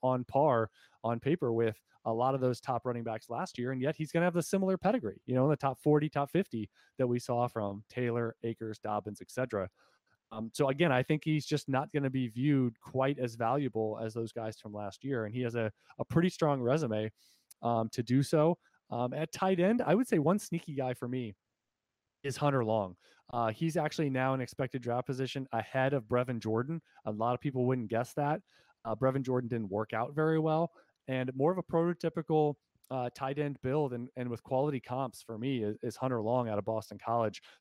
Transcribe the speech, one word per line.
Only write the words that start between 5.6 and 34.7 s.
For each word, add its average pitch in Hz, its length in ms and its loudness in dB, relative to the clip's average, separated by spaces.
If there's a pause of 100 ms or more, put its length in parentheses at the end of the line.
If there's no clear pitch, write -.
forty, 151 320 4
top 143 220 -2
fifty 120 400 -2 (260)
that 131 80 2
we 123 140 2
saw 120 280 0
from 104 420 -6
Taylor, 117 540 -2
Akers, 113 360 -6
Dobbins, 104 420 -4
et - 80 -18
cetera. 107 400 -2 (600)
Um, 110 200 -8
so 139 180 2
again, 143 220 2
I 127 120 4
think 156 200 0
he's 156 220 0
just - 240 -2
not 135 220 -2
gonna 139 180 0
be 131 180 0
viewed 123 520 2
quite 135 400 -2
as 120 160 -2
valuable 113 640 0
as 110 140 -4
those 113 160 -4
guys 110 260 -8
from 107 160 -14
last 104 300 -10
year. 127 220 -2
And 104 100 -8
he 123 60 -2
has 117 120 -2
a, 113 180 0 (280)
a 139 60 -4
pretty 175 240 4
strong 143 300 2
resume, 117 520 2 (500)
um, 117 280 2
to - 140 -4
do 131 200 4
so. 160 340 4 (320)
Um, 123 240 -2
at 151 180 -4
tight 190 280 2
end, 214 220 4
I 160 140 4
would 247 120 2
say 180 120 2
one 180 200 4
sneaky - 340 -6
guy 131 220 -2
for 123 120 -6
me 123 280 -4 (880)
is 139 120 -4
Hunter 139 300 2
Long. 104 300 0 (360)
Uh, 117 200 0
he's 160 260 0
actually 151 320 0
now 131 240 2
an 131 80 0
expected 131 400 -4
draft 120 260 -2
position 131 460 -4
ahead 131 400 0
of 131 120 0
Brevin 123 340 0
Jordan. 123 420 -2 (240)
A 107 60 -4
lot 113 240 0
of - 40 -4
people 127 260 0
wouldn't 123 240 0
guess 117 260 -2
that. 147 260 0 (420)
Uh, 110 120 -4
Brevin 131 260 2
Jordan 123 260 0
didn't 113 220 -4
work 107 240 -2
out 123 200 -2
very 156 260 2
well, 160 320 0 (360)
and 131 280 -2
more 143 160 4
of 190 60 -4
a 175 60 -4
prototypical, 165 920 0 (360)
uh, 127 240 -4
tight 139 240 -4
end 143 240 -4
build 135 300 0
and, 120 240 -6
and 123 120 -4
with 117 140 -6
quality 135 360 0